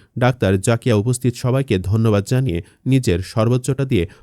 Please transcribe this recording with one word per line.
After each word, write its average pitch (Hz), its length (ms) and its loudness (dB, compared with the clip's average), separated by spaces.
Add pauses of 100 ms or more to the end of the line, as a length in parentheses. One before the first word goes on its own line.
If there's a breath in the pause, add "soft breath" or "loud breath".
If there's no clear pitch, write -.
(200 soft breath)
ডাক্তার 104 420 2
জাকিয়া 117 340 0
উপস্থিত 120 400 0
সবাইকে 127 440 -2
ধন্যবাদ 104 480 0
জানিয়ে 127 340 0 (240 soft breath)
নিজের 123 340 2
সর্বোচ্চটা 123 640 -2
দিয়ে 104 220 0 (140 loud breath)